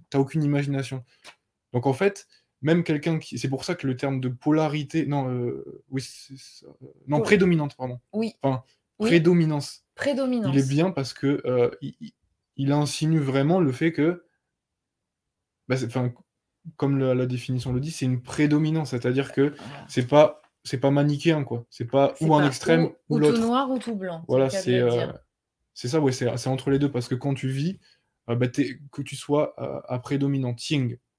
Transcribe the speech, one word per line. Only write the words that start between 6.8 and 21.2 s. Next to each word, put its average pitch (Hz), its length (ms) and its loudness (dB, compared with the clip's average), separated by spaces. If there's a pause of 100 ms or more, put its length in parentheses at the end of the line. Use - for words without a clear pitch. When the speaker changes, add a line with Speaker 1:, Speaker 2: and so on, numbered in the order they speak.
Speaker 1:
non, 147 120 0
Speaker 2:
Pol- 151 80 0
Speaker 1:
prédominante, 175 500 2
pardon. 123 240 -8 (120)
Speaker 2:
Oui. 214 300 -4
Speaker 1:
Enfin, 131 220 -2 (340)
Speaker 2:
Oui. 214 120 0
Speaker 1:
prédominance. 160 760 4 (100)
Speaker 2:
Prédominance. 254 580 -2
Speaker 1:
Il 139 60 4
est 131 100 2
bien 156 220 2
parce 139 240 -4
que, 143 320 -2
euh, 123 240 2 (100)
il, 139 200 -10
il, - 120 -16 (440)
il 139 160 0
insinue 151 480 2
vraiment 139 400 2
le 151 120 2
fait 160 200 0
que, 165 320 0 (1400)
bah, 127 80 0
c'est, 127 100 -4
enfin, 123 260 -2 (640)
comme 139 220 0
la, 131 160 2
la 127 120 0
définition 127 460 -4
le 127 80 -2
dit, 147 100 -6
c'est - 160 -6
une 127 160 0
prédominance, 151 680 0
c'est-à-dire 127 420 -2
que 143 240 2
Speaker 2:
Voilà. - 320 -16
Speaker 1:
c'est 123 180 -2
pas, 151 360 6 (220)
c'est - 140 -6
pas 139 120 2
manichéen, 147 540 2